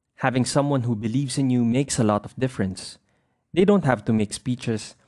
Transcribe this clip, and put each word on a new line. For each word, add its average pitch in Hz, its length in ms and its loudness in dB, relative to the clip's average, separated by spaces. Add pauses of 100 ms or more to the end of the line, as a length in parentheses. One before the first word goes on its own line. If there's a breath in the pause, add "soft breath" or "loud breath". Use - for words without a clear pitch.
(260)
Having 127 240 0
someone 139 400 0
who 117 60 0
believes 120 420 -4
in 135 140 0
you 123 100 2
makes 120 380 0
a 110 80 4
lot 104 180 2
of - 80 -16
difference. 113 640 -4 (560)
They 175 100 4
don't 196 220 4
have 123 240 2
to 117 60 4
make 107 180 0
speeches. 120 640 -6 (120)